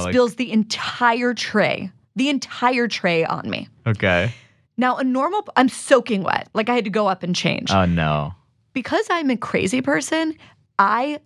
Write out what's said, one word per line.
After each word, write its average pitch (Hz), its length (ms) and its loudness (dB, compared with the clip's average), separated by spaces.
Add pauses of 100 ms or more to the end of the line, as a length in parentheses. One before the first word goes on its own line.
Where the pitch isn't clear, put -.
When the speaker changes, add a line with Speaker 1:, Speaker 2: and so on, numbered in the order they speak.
Speaker 1:
like 90 80 -2
Speaker 2:
Spills 240 240 2
the 247 160 -4
entire 240 840 0
tray, 196 560 0 (280)
the 262 100 0
entire 247 640 0
tray 170 340 0
on - 260 -4
me. 107 200 -8 (180)
Speaker 1:
Okay. 98 460 2 (420)
Speaker 2:
Now, 247 220 0
a 269 80 -4
normal, 294 500 0
I'm 262 140 6
soaking 240 540 2
wet. - 300 -2
Like, 214 140 -2
I 240 80 0
had 247 80 0
to 208 60 -4
go 208 180 0
up 185 160 -2
and 180 100 -2
change. - 380 -2
Speaker 1:
Oh, 95 140 4
no. 78 480 0 (400)
Speaker 2:
Because 311 360 -2
I'm 339 200 0
a 240 80 0
crazy - 440 -2
person, 320 540 -2 (420)
I 240 480 0